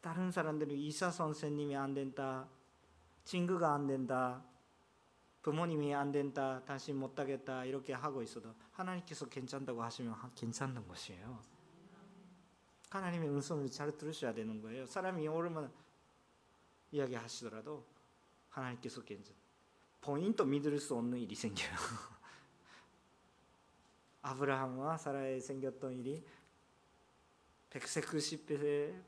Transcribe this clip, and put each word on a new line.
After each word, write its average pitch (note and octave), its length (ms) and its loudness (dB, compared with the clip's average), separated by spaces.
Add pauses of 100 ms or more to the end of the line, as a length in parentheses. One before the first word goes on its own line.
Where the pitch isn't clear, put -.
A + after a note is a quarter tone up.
다른 F3 280 2
사람들이 D3+ 460 2
"의사 D3+ 340 2
선생님이 D3 640 0
안 C#3 180 0
된다, C3+ 560 -2 (760)
친구가 F3 480 6
안 C#3+ 140 4
된다, B2+ 580 2 (960)
부모님이 D3+ 520 2
안 C#3+ 180 4
된다, C3+ 540 2
당신 C#3 300 -4
못하겠다" C3 680 -2
이렇게 C3 260 -2
하고 C3 300 0
있어도 A2+ 320 -6 (180)
하나님께서 F3+ 560 -4
괜찮다고 B2+ 560 -2
하시면 A#2 300 -2
하-, B2 200 -8
괜찮은 A#2+ 540 -2
것이에요. G#2 540 -10 (1500)
하나님의 F3 400 0
음성을 C#3+ 400 2
잘 D3 280 -2
들으셔야 D3 360 -2
되는 A2 280 -2
거예요. A#2+ 240 -6
사람이 F3+ 420 0
얼마나 D#3+ 420 0 (1200)
이야기하시더라도 A#2+ 920 -2 (680)
하나님께서 B2 540 -4
괜찮-, - 320 -12 (640)
본인도 F3 440 4
믿을 C#3+ 340 4
수 C#3+ 160 0
없는 A#2+ 220 2
일이 G#2 180 -2
생겨요. G2+ 400 -2
<laughs> - 400 -4 (2000)
아브라함과 C3+ 760 2
사라에 C3+ 420 0
생겼던 C3 580 -2
일이 C#3 260 -4 (1500)
백세 - 320 -2
구십 D3+ 440 0
배의 D3 640 2